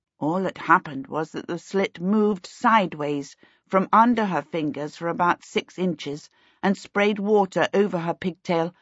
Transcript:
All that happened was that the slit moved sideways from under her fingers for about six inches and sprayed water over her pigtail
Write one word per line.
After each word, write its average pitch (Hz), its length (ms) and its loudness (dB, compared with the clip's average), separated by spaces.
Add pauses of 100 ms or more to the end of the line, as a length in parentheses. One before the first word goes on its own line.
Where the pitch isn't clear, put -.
(180)
All 160 240 -2
that 180 160 -6
happened 147 480 2
was 151 280 -6
that - 120 -10
the 170 140 -6
slit - 420 -4
moved 208 460 0
sideways 151 880 -2 (320)
from 190 260 2
under 226 320 6
her 175 160 -2
fingers 151 540 -6
for 170 140 -6
about 175 360 0
six - 320 -6
inches 151 500 -6 (360)
and 196 120 2
sprayed 208 440 -2
water 196 520 2
over 196 280 0
her 170 160 -4
pigtail 175 680 -4